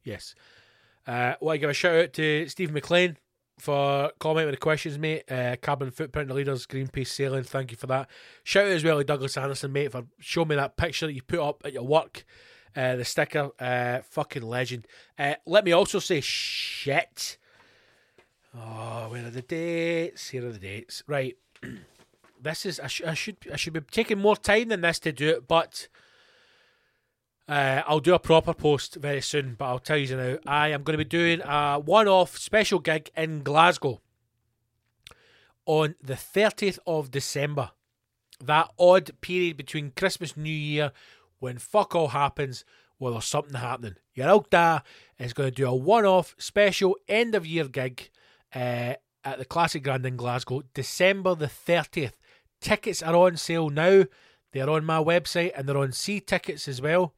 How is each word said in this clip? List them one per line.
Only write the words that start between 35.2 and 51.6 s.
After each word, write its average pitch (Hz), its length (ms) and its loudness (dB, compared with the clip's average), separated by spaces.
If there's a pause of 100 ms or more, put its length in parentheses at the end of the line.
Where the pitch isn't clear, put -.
on 156 380 0
the 135 140 -8
thirtieth 202 680 0
of 151 260 -2
December. 139 600 -4 (720)
That 151 340 2
odd 180 340 6 (100)
period 175 340 -2
between 147 400 -8
Christmas 175 380 -4
and 151 100 -10
New 156 60 -6
Year 147 420 -2 (480)
when 123 200 -8
fuck - 360 0
all 160 140 2
happens, 139 560 -4 (340)
well, 123 140 -4
there's 110 100 -6
something 147 320 -4
happening. 120 400 -8 (200)
Your 131 140 -2
old 208 200 8
da 170 300 4 (380)
is 120 140 -10
gonna 135 180 -2
do 131 200 -2
a 123 40 0
one-off 185 640 4
special 196 600 2 (100)
end-of-year 185 600 0
gig, 127 400 -6 (440)
uh, 123 420 -4 (300)
at 139 120 -8
the 127 80 -10
Classic 165 360 0
Grand 131 240 -4
in 127 120 -6
Glasgow, 123 460 -4 (100)
December 185 640 0
the 151 120 -4
thirtieth. 156 720 -2 (420)